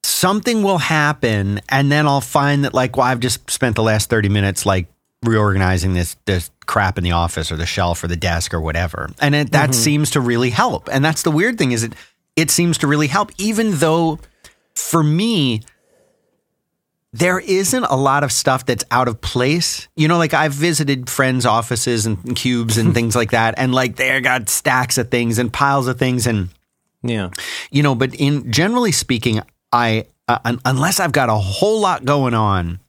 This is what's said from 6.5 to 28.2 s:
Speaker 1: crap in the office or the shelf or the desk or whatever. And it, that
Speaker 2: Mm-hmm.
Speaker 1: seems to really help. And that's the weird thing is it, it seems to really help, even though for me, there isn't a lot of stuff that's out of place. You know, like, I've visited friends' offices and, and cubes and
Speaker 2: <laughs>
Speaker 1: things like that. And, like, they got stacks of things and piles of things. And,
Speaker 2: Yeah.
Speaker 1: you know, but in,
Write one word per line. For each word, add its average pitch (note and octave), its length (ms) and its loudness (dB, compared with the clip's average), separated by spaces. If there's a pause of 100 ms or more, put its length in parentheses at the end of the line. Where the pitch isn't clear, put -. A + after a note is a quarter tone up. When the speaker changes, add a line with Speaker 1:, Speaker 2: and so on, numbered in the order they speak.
Speaker 1:
crap G2 320 0
in F2+ 60 -4
the F2 80 0
office E2+ 400 -2
or D#2+ 60 -6
the E2+ 100 -4
shelf E2+ 360 -2
or - 40 -6
the F2 80 -2
desk E2+ 400 -4
or D#2+ 60 -2
whatever. E2 500 -4 (100)
And D3 140 0
it, D3 160 -2
that C#3+ 180 2
Speaker 2:
Mm-hmm. C3 40 0
Speaker 1:
seems D3 380 0
to D3 80 0
really A#2+ 300 2
help. G#3+ 420 -2
And C3+ 140 2
that's - 160 -2
the E3+ 80 0
weird G#3 300 0
thing C3 140 0
is A#2 100 -2
it, A2 100 -8 (420)
it D#3 140 0
seems E3+ 300 2
to D3+ 80 0
really D3 180 2
help, G3 320 -2
even G#3+ 380 0
though D#3+ 420 2 (560)
for - 300 0
me, D3+ 580 0 (1500)
there F3+ 260 0
isn't G3 440 0
a - 120 0
lot C#3 280 2
of C3+ 80 -2
stuff - 340 0
that's A#2 240 -2
out B2 180 2
of A2+ 140 -4
place. D3 760 -2
You D#3 120 2
know, E3+ 100 4
like, E3 160 2
I've D3+ 200 2
visited C#3+ 560 0
friends' B2+ 360 0
offices A2+ 600 0
and, G#2+ 200 -2
and B2 100 -4
cubes A#2 420 0
and A2 160 4
Speaker 2:
<laughs> - 20 2
Speaker 1:
things A#2 200 0
like A#2 160 0
that. A2+ 260 2
And, B2+ 180 0
like, B2+ 220 0
they C3 240 0
got B2 280 0
stacks B2+ 480 0
of A#2+ 140 -2
things A#2 260 0
and A#2+ 140 0
piles C#3 360 0
of A#2+ 120 -4
things. B2+ 260 0
And, G#2 240 0 (540)
Speaker 2:
Yeah. A2 260 -4 (400)
Speaker 1:
you C#3+ 140 2
know, C#3 120 4
but B2+ 200 -2
in, C#3 360 0